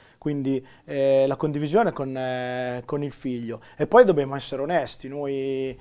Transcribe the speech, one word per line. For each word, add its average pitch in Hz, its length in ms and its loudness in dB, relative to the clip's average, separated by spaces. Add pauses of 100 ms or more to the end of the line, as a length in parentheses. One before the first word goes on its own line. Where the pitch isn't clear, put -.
(160)
quindi, 135 480 -2 (200)
eh, 135 420 4
la 135 80 2
condivisione 156 560 0
con, 135 260 -6
eh, 127 680 -4
con 143 180 -4
il 143 80 -6
figlio. 120 500 -6 (160)
E 151 120 -2
poi 214 160 10
dobbiamo 143 320 0
essere 135 260 -6
onesti, 147 460 -2
noi 135 720 -4